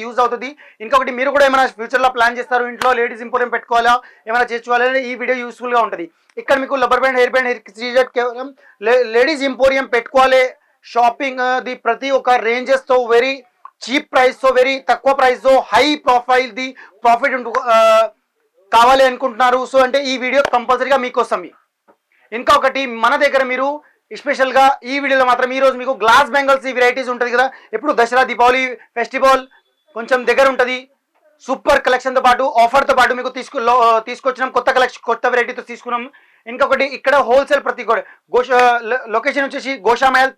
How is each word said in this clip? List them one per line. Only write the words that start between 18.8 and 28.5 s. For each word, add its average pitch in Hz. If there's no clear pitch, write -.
అనుకుంటున్నారు. 247
So, 262
అంటే 277
ఈ 262
video 254
కంపల్సరీగా 247
మీకోసం. 226
ఇంకొకటి, 262
మన 233
దగ్గర 277
మీరు 269
స్పెషల్ 262
గా 269
ఈ 254
వీడియోలో 269
మాత్రం 247
ఈ 262
రోజు 262
మీకు 247
glass 240
bangles 269
ఈ 262
varieties 247
ఉంటది 240
కదా, 247
ఎప్పుడు 214
దసరా, 233
దీపావళి 247